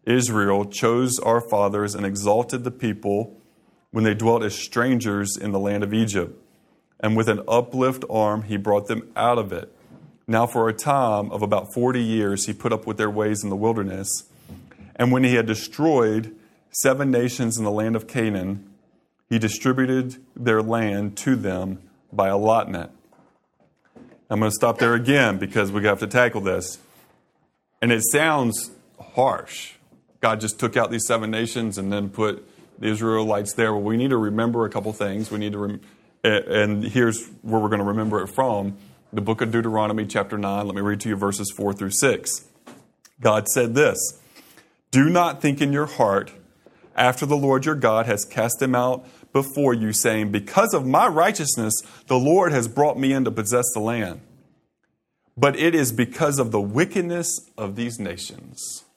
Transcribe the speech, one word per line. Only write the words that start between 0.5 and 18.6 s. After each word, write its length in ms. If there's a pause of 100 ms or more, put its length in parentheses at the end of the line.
chose 540
our 220
fathers 540
and 120
exalted 580
the 60
people 680 (540)
when 140
they 100
dwelt 280
as 120
strangers 800
in 160
the 60
land 260
of 80
Egypt. 500 (560)
And 160
with 140
an 180
uplift 600
arm, 360
he 120
brought 300
them 280
out 220
of 160
it. 180 (560)
Now 200
for 220
a 40
time 580
of 120
about 320
forty 280
years, 440
he 80
put 180
up 140
with 100
their 140
ways 340
in 60
the 60
wilderness. 520 (880)
And 160
when 120
he 100
had 120
destroyed 880 (360)
seven 400
nations 480
in 60
the 60
land 240
of 120
Canaan, 580 (640)